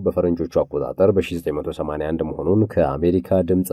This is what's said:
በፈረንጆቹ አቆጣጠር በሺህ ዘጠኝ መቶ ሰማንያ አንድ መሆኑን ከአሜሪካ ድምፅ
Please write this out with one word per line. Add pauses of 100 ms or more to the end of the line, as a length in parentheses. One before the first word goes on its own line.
በፈረንጆቹ
አቆጣጠር
በሺህ
ዘጠኝ
መቶ
ሰማንያ
አንድ
መሆኑን
ከአሜሪካ
ድምፅ